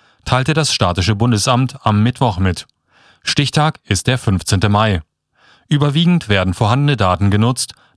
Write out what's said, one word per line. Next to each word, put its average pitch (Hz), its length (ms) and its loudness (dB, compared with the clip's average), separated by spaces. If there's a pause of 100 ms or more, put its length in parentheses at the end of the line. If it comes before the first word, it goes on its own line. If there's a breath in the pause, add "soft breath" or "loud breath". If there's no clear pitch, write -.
(240 soft breath)
teilte 131 300 0
das 151 180 0
Statistische 92 440 0
Bundesamt 123 680 0
am 104 200 2
Mittwoch 117 360 0
mit. 90 280 -2 (580 soft breath)
Stichtag 151 600 -2
ist - 220 -2
der 123 100 2
fünfzehnte 98 540 0
Mai. 104 320 2 (680 soft breath)
Überwiegend 151 600 0
werden 95 240 0
vorhandene 135 420 0
Daten 92 340 0
genutzt, 113 440 -2 (220 soft breath)